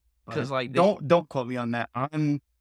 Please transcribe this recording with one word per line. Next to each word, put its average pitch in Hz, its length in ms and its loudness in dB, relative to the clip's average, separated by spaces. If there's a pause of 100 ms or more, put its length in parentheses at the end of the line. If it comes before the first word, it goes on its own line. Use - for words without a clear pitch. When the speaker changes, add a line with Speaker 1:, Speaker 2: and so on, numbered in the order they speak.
(240)
Speaker 1:
but - 120 -10
Speaker 2:
'Cause, 131 140 -2
like, 131 220 -4
they 127 40 -2
Speaker 1:
don't, 175 320 4
don't 170 200 4
quote 123 200 -4
me 127 80 -6
on 120 160 -4
that. 120 220 -6
I'm, 147 460 -2 (200)